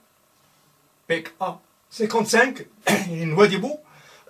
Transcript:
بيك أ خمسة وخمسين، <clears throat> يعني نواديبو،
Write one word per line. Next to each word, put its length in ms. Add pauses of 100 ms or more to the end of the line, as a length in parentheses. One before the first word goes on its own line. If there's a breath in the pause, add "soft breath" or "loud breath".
(1080)
بيك 240 (100)
أ 160 (320)
خمسة 140
وخمسين، 500
<clears throat> 340
يعني 360
نواديبو، 540 (520 loud breath)